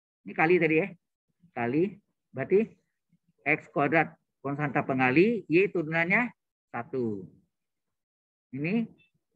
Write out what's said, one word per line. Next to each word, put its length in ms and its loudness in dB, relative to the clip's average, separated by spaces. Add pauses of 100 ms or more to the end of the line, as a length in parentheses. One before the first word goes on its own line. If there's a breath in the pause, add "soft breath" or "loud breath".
(200)
Ini 160 -16
kali 240 4
tadi 160 2
ya. 120 0 (680)
Kali, 400 -2 (320)
berarti 320 0 (800)
X 320 -4
kuadrat 400 0 (320)
konstanta 400 -2
pengali, 640 2
Y 240 2
turunannya 560 -2 (400)
satu. 560 -6 (1300)
Ini 320 -2 (520)